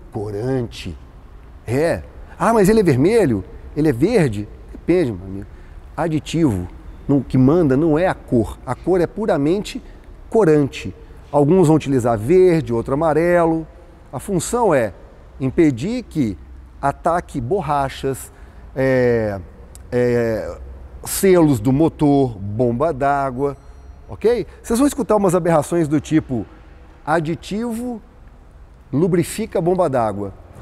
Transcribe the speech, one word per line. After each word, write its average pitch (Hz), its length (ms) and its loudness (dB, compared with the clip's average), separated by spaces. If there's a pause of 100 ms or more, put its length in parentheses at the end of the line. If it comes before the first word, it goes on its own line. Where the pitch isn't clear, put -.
(100)
Corante. 107 880 -6 (680)
É. 131 380 -2 (340)
Ah, 196 160 2
mas 208 160 4
ele 220 120 4
é - 20 2
vermelho? 151 640 2 (320)
Ele 151 120 2
é 147 40 2
verde? 123 560 0 (240)
Depende, 165 400 0
meu 90 120 -10
amigo. 98 220 -10 (500)
Aditivo, 151 680 -2 (400)
no, 135 160 2
que - 160 -2
manda 135 380 4
não 151 200 2
é 180 120 2
a 151 60 0
cor. - 520 -2
A 127 80 -6
cor 175 260 0
é 160 60 2
puramente 196 760 -2 (480)
corante. 151 640 2 (380)
Alguns 147 380 6
vão 160 80 6
utilizar 123 420 0
verde, 160 540 4
outro 117 220 -2
amarelo. 165 680 2 (480)
A 135 60 -10
função 202 560 0
é 110 180 0 (480)
impedir 151 600 0
que 113 340 -4 (440)
ataque 165 600 -4
borrachas, 139 920 -4 (420)
é, 120 680 0 (520)
é, 117 680 -2 (460)
selos 160 560 4
do 127 120 0
motor, 139 640 2
bomba 120 560 -2
d'água, 139 640 -2 (520)
ok? 208 360 0 (160)
Vocês 233 200 0
vão 285 80 4
escutar 214 260 0
umas 202 180 4
aberrações 170 540 2
do 147 140 0
tipo, 135 440 -2 (600)
aditivo 214 960 -4 (880)
lubrifica 180 680 -2
bomba 175 280 0
d'água. 104 460 -2 (280)